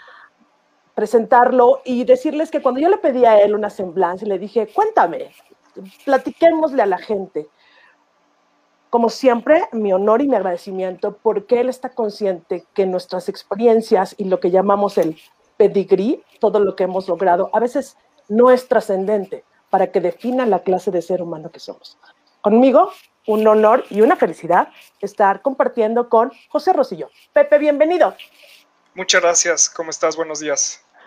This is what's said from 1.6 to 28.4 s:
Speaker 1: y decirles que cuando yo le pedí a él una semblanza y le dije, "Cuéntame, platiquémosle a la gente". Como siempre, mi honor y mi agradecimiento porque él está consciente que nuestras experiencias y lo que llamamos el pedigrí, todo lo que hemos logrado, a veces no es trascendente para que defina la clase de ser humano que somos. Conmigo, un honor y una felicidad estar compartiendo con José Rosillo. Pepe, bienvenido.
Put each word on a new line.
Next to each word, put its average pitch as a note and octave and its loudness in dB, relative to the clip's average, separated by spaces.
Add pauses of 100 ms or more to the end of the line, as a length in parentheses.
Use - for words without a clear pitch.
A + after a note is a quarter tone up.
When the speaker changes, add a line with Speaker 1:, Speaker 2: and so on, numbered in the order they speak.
Speaker 1:
y B3 -4
decirles D4 0
que D4+ -4
cuando B3+ -2
yo E4 2
le G4 2
pedí B3+ 0
a A3 6
él G#3 4
una G#3 -4
semblanza F#3 -6
y - -6
le G3 -4
dije, G#3+ -4
"Cuéntame, G3+ -2 (720)
platiquémosle C#4 0
a G3+ 0
la F3+ -2
gente". F#3 -8 (1400)
Como A#3 0
siempre, C4 2
mi G#3 -2
honor G#3+ 2
y C#4+ 0
mi A#3+ 0
agradecimiento F#3 -6
porque A3 0
él B3 0
está B3 -8
consciente F#3+ -6 (100)
que G3 0
nuestras F3+ -6
experiencias A3 0
y G#3 -8
lo F#3 -2
que F#3+ -2
llamamos G3+ 0
el E3 -4 (360)
pedigrí, G3 0 (160)
todo G#3 0
lo F#3+ -2
que F#3+ 0
hemos F#3 -6
logrado, F3 0
a A3 0
veces B3 -6 (320)
no A#3+ 4
es B3+ 2
trascendente G3 -4 (260)
para F#3 0
que G3+ -2
defina A#3+ -4
la F#3+ 0
clase F#3 -4
de F3+ -4
ser F3+ -6
humano E3 -12
que - -20
somos. - -20 (420)
Conmigo, C4 4 (360)
un G#3+ -2
honor G#3+ 4
y G3 -4
una C4+ 4
felicidad F#3 0 (320)
estar G3 -2
compartiendo A#3+ -2
con A#3 2 (160)
José D#4+ -2
Rosillo. F#3+ -4 (240)
Pepe, D4 4
bienvenido. D4 0 (800)